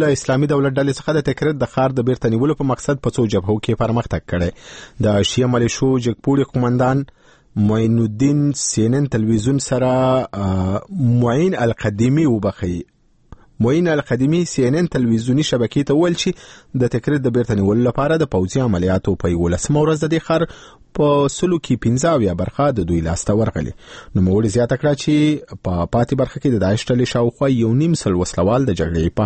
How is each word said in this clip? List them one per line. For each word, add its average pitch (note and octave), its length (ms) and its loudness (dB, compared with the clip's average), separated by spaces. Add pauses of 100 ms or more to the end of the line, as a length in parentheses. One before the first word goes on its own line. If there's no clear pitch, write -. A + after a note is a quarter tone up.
له C#3+ 160 0
اسلامي C#3 340 0
دولت C#3 240 0
ډلې C#3 220 0
څخه D#3 180 -2
د C#3+ 140 -2
تکرید C#3+ 340 -2
د - 80 -10
ښار C3 240 0
د B2 140 0
بیرته A#2+ 260 0
نیولو C#3+ 240 0
په C#3 100 0
مقصد C3+ 380 -4
په - 80 -6
څو A#2+ 180 2
جبهو G#2+ 240 0
کې A2 240 -2
پرمختګ A2+ 480 -2
کړی. F2 180 -2 (600)
د G2+ 240 2
شیعه B2 240 2
ملیشو A#2+ 360 0 (140)
جګپوړي C#3 360 0 (100)
قومندان B2+ 520 0 (640)
معین A2+ 380 2
الدین C#3+ 420 0 (140)
سی A2 260 0
ان C#3 140 0
ان C3+ 120 -4
تلویزیون A2+ 540 0
سره، B2+ 240 0 (520)
آه، F#2+ 360 0 (400)
معین B2+ 460 0
القدیمي B2 640 0
وبخښئ. F#2+ 500 -4 (800)
معین D3+ 240 2
القدیمي D3 520 0 (120)
سی C#3 160 0
ان C3 80 2
ان F3 180 0
تلویزیوني B2 560 0
شبکې B2 400 0
ته C#3 60 4
وویل F3 260 2
چې - 600 -6
د A#2+ 120 2
تکرید C#3+ 300 -2
د B2 120 0
بیرته A#2+ 240 0
نیولو G#2 300 2
لپاره D3 320 0
د D3 100 0
پوځي F#2 320 0
عملیاتو F#2 580 0
په F2+ 140 0
یولسمه F2 480 0
ورځ D#3 180 0
د D#3+ 120 -2
دې D#3+ 120 0
ښار E3 160 0 (560)
په C#3+ 380 2
سلو F3+ 240 0
کې - 260 -2
پنځه C3 320 2
اویا G2+ 240 2
برخه A2+ 240 -2 (140)
د E2 100 -2
دوی E2+ 160 2
لاسته E2+ 340 -2
ورغلې. G#2 340 -2 (420)
نوموړي G2 400 2
زیاته A#2+ 260 0
کړه D3 200 2
چې D3+ 640 0
په F2 260 -2
پاتې A#2+ 280 0
برخه - 180 -4
کې C#3+ 160 0
د F#2+ 100 0
داعش G#2 240 0
ډلې B2 240 2
شاوخوا A#2+ 380 0
یو A2+ 200 2 (100)
نیم E3 200 2
سل F#2 200 0
وسلوال G#2+ 480 0
د F2+ 100 0
جګړې E2 400 0
په G#2+ 60 2